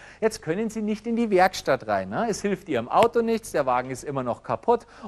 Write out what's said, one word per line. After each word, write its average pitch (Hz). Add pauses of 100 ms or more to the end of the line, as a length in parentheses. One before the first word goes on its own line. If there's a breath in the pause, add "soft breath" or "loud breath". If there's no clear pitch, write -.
(200 loud breath)
Jetzt 214
können 202
Sie 220
nicht 208
in 233
die 233
Werkstatt 175
rein, 95
ne? 180
Es 185
hilft 202
Ihrem 120
Auto 226
nichts, 226
der 151
Wagen 127
ist 127
immer 135
noch 117
kaputt 233 (200 loud breath)